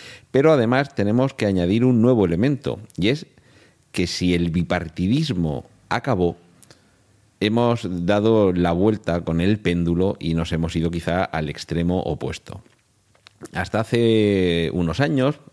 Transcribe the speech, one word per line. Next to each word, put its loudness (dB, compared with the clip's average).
Pero 4
además 2
tenemos 2
que -2
añadir 2
un 4
nuevo 4
elemento, -2
y 0
es -2
que -2
si 0
el 0
bipartidismo -2
acabó, -2
hemos 0
dado 4
la 0
vuelta 0
con -2
el 0
péndulo 0
y -4
nos -2
hemos -2
ido -2
quizá -2
al -4
extremo -4
opuesto. -8
Hasta -4
hace 2
unos -2
años, 0